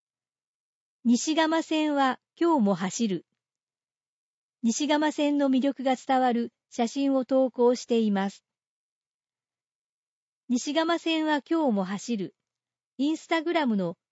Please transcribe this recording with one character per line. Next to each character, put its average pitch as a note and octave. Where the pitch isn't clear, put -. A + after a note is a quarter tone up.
西 B3
蒲 D#4+
線 D#4
は C4+
今 E4
日 G3+
も G3
走 F#3+
る。 F#3+
西 A#3
蒲 D#4
線 D4
の C#4
魅 C4
力 C4+
が B3+
伝 C4
わ B3+
る A#3
写 A#3+
真 C#4
を C4
投 C4
稿 B3
し -
て A#3
い A3
ま G3
す。 -
西 B3
蒲 E4
線 D#4+
は D4+
今 E4
日 C4
も G3
走 G3+
る。 F#3
Instagram D#4
の F#3